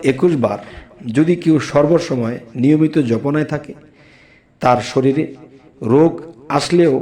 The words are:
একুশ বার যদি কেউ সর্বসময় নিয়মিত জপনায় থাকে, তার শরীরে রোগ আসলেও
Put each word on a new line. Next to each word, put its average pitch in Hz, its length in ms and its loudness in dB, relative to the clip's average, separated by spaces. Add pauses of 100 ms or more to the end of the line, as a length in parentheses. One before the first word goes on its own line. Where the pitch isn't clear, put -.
(120)
একুশ 170 200 0 (120)
বার 101 140 -2 (580)
যদি 160 260 2
কেউ 160 140 2 (140)
সর্বসময় 143 640 0 (260)
নিয়মিত 151 340 2 (140)
জপনায় 143 420 -2
থাকে, 147 200 -8 (920)
তার 123 160 4 (120)
শরীরে 135 340 0 (720)
রোগ 156 180 4 (460)
আসলেও 165 440 2